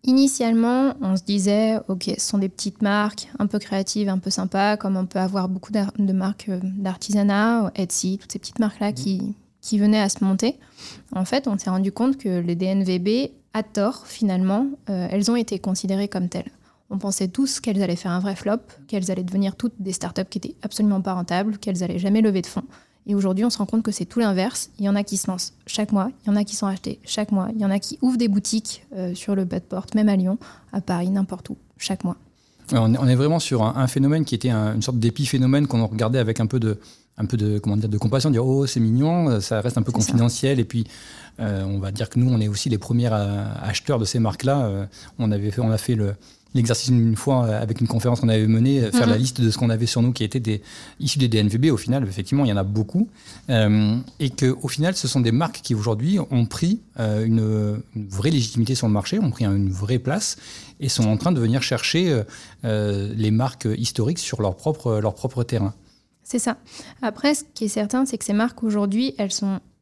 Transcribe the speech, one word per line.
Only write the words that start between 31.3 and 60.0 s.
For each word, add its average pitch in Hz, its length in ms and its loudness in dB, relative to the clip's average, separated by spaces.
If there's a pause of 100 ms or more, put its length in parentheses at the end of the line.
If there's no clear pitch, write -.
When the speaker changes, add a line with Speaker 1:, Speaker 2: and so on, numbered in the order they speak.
Speaker 1:
où, - 80 -10 (200)
chaque - 260 -6
mois. 180 140 -4 (540)
Speaker 2:
Ouais, 123 80 4
on 113 140 6
est, 127 60 2
on 135 80 4
est 123 80 6
vraiment 151 240 4
sur 120 240 0
un, 117 120 2
un 131 120 2
phénomène 143 380 2
qui 127 100 -2
était 127 140 -2
un, 110 260 0
une 110 80 0
sorte 123 160 -2
d'épiphénomène 131 680 2
qu'on 117 220 2
regardait 113 320 0
avec 113 200 0
un 110 60 2
peu 123 140 0
de, 107 200 0 (380)
un 110 80 -2
peu 113 120 -2
de, 104 200 2
comment 101 180 0
dire, 107 140 0
de 104 80 0
compassion, 127 320 2
dire, « 120 180 2
Oh, 135 200 2
c'est 127 120 -2
mignon, 131 600 4
ça 107 200 0
reste 120 180 0
un - 20 2
peu 123 140 0
Speaker 1:
C'est - 60 2
ça. - 100 0
Speaker 2:
confidentiel. » 123 500 2
Et - 40 2
puis, 113 200 -2 (540)
euh, 101 240 -2
on 98 160 -2
va 95 120 -4
dire 107 160 -4
que - 120 0
nous, 127 120 4
on 113 80 2
est 107 100 2
aussi 101 200 -4
les 110 80 2
premiers, 120 340 0
euh, 101 400 0 (120)
acheteurs 123 340 -2
de 110 80 0
ces 117 140 -2
marques-là. 127 460 2
Euh, 98 200 -2 (320)
on 110 140 0
avait 104 180 0
fait, 113 120 -4
on 110 100 2
a 110 60 2
fait 120 180 0
le, 101 200 -2 (380)
l'exercice 120 360 0
une 113 260 4
fois, 127 300 2
euh, 110 160 0
avec 110 200 -2
une 117 60 2
conférence 117 340 0
qu'on 117 80 4
avait 110 180 4
menée, 123 340 4
euh, 107 100 2
faire 120 160 4
Speaker 1:
Mhm. 117 60 4
Speaker 2:
la 110 40 2
liste 127 240 0
de 113 80 4
ce 107 80 0
qu'on 120 120 2
avait 113 160 2
sur 117 160 0
nous 120 120 2
qui 113 100 -2
était 107 160 -2
des, 107 220 -2 (380)
issu 147 200 -2
des 131 80 4
D 113 100 2
N 107 100 4
V 104 100 0
B. 131 80 2
Au 139 120 4
final, 131 260 0
effectivement, 123 420 0
il 117 40 2
y 101 40 2
en 101 40 2
a 98 60 0
beaucoup. 110 460 0 (400)
Euh, 107 480 4 (220)
et 139 100 0
que, 127 320 0
au 135 60 -6
final, 170 280 0
ce - 120 -4
sont 131 120 0
des 117 120 4
marques 160 300 0
qui, 120 140 -2
aujourd'hui, 113 440 0
ont 123 260 0
pris, 185 360 -2 (180)
euh, 110 260 0
une, 107 560 2 (140)
une 107 120 -6
vraie 98 240 0
légitimité 117 420 0
sur 123 140 0
le 104 60 4
marché, 104 260 0
ont 160 120 0
pris 117 140 -2
un, 98 100 2
une 98 140 2
vraie 101 300 -2
place 143 380 -4 (420)